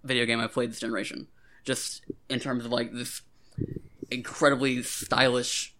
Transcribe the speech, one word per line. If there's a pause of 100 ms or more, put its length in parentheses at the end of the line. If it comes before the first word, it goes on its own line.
video
game
I've
played
this
generation. (380)
Just (240)
in
terms
of,
like,
this (880)
incredibly
stylish